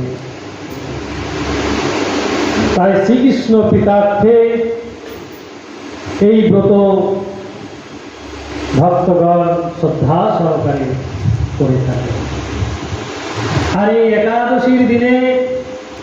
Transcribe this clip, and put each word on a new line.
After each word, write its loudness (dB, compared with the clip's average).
তাই 4
শ্রীকৃষ্ণ 4
পিতার্থে 4
এই 6
ব্রত 4
ভক্তগণ 2
শ্রদ্ধা 2
সহকারে 0
করে 2
থাকে। -4
আর 2
এই 4
একাদশীর 2
দিনে 2